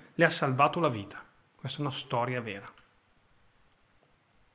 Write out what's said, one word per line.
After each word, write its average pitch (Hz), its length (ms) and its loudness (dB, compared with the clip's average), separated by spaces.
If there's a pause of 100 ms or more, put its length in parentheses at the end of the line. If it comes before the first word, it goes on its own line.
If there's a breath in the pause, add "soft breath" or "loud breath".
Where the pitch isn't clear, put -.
(140 loud breath)
le 170 100 6
ha 156 60 6
salvato 143 500 2
la 156 80 4
vita. 107 360 -6 (300)
Questa - 240 -10
è - 20 -6
una 143 100 -2
storia 123 500 -2
vera. 101 300 -10 (1800)